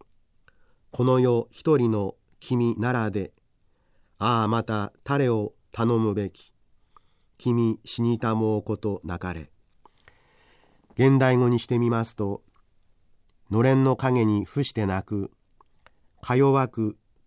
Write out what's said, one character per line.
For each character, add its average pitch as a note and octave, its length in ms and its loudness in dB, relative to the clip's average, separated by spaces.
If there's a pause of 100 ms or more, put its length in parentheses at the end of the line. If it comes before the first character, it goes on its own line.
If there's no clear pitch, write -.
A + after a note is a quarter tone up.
(920)
こ B2 140 -2
の C3 160 4
世 A#2+ 280 2
一 - 280 0
人 A#2+ 120 2
の G#2 260 -4 (240)
君 A#2+ 380 -2
な A#2 140 -2
ら A2+ 180 -2
で。 F#2+ 220 -6 (880)
あ A2+ 240 0
あ、 G#2+ 60 0
ま A2+ 140 0
た G#2 280 -6 (140)
誰 C#3 240 0
を G#2+ 240 -2 (180)
頼 A#2 260 0
む A2 160 0
べ G2 160 -4
き。 - 240 -20 (840)
君 A#2 480 0
死 - 160 -6
に A#2 180 0
た A2+ 160 -2
も A2 220 0
う G#2 60 -4
こ G#2+ 140 -4
と G2+ 280 -6
な F2 120 -8
か F2+ 160 -8
れ。」 D#2+ 160 -14 (1500)
現 C3+ 240 6
代 B2+ 180 4
語 B2 120 4
に A#2+ 80 2
し - 80 -4
て A#2+ 140 0
み A#2+ 100 0
ま A2+ 160 -2
す - 100 -12
と、 G2+ 280 -6 (1080)
「の A2 140 2
れ C3 100 4
ん C3+ 100 4
の C3 120 4
影 B2+ 300 0
に G#2 200 0
伏 - 180 -4
し - 100 -6
て G#2+ 120 -2
泣 F#2+ 180 -2
く、 G2+ 280 -8 (920)
か B2 140 -2
弱 C3+ 320 4
く A2 300 -4 (300)